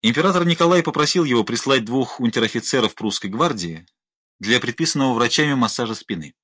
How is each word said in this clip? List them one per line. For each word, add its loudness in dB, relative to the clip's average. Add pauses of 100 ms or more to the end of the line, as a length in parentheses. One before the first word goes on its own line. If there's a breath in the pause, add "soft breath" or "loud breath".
Император 2
Николай 4
попросил 0
его 2
прислать 0
двух -2
унтер-офицеров 0
прусской -6
гвардии -4 (500)
для 0
предписанного -2
врачами 0
массажа -2
спины -10